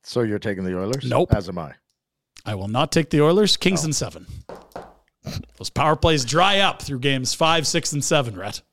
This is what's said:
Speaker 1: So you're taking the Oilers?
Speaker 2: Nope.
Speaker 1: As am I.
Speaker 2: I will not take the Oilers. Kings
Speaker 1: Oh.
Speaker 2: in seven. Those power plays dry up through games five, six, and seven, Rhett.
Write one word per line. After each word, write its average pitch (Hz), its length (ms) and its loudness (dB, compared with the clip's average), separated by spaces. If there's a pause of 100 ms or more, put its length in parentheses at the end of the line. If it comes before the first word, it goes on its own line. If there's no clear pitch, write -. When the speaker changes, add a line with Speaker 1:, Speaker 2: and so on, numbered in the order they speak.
Speaker 1:
So - 180 -4
you're 104 180 -2
taking 98 240 -4
the 92 140 -4
Oilers? 123 280 -4
Speaker 2:
Nope. 127 280 2
Speaker 1:
As 101 140 0
am 92 120 -8
I. 78 140 -10 (720)
Speaker 2:
I 110 100 -4
will 95 120 -6
not 127 240 -2
take 160 200 2
the 147 100 4
Oilers. 180 360 4
Kings 180 260 0
Speaker 1:
Oh. 160 40 -2
Speaker 2:
in 151 60 -2
seven. 90 320 -6 (1300)
Those - 120 -10
power 151 260 2
plays 151 300 4
dry 180 340 4
up 190 220 2
through 139 180 -6
games 131 360 0
five, 160 320 2
six, - 260 -2
and 143 100 -2
seven, 131 320 0
Rhett. 98 260 -10 (120)